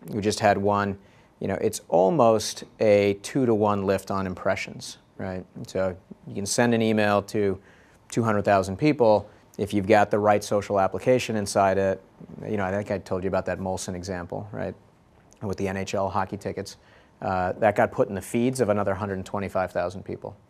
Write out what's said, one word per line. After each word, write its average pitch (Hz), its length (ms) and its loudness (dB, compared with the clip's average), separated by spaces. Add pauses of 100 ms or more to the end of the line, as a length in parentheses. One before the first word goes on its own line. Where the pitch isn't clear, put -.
we 110 120 -4
just 104 200 0
had 101 180 4
one. 101 400 0 (420)
You 101 80 -4
know, 95 120 -2
it's - 280 -2
almost 139 760 4 (140)
a 101 440 4
two-to-one 107 640 2
lift 95 260 -2
on 95 160 -2
impressions, - 720 -6 (200)
right? 92 260 -8 (220)
So 95 300 -2 (300)
you 123 80 -14
can 101 120 -6
send 120 280 2
an 113 80 4
email 104 400 4
to 101 360 -2 (520)
two 120 120 -2
hundred 104 220 0
thousand 98 320 2
people. 117 520 4 (300)
If 101 160 -4
you've 98 120 0
got 104 240 6
the 107 80 2
right 104 260 4
social 101 360 -2
application 110 560 0
inside 98 420 2
it, 95 240 0 (440)
you 107 100 -4
know, 101 80 -2
I 92 60 -2
think 101 200 -4
I 101 80 -2
told 92 260 -6
you 98 40 -2
about 92 180 0
that 90 120 -4
Molson 95 360 -6
example, 92 580 -8
right? 95 220 -8 (680)
With 98 160 -6
the 98 100 -2
N 92 80 -4
H 95 180 -6
L 98 140 0
hockey 95 300 -4
tickets. 98 380 -10 (440)
Uh, 92 340 -2
that 104 220 2
got 110 160 2
put 123 160 0
in 98 60 -8
the 92 80 -6
feeds 127 380 0
of 104 100 2
another 101 240 0
hundred 98 200 -4
and 92 120 -8
twenty-five 95 460 -4
thousand 92 320 -6
people. 98 300 -10 (160)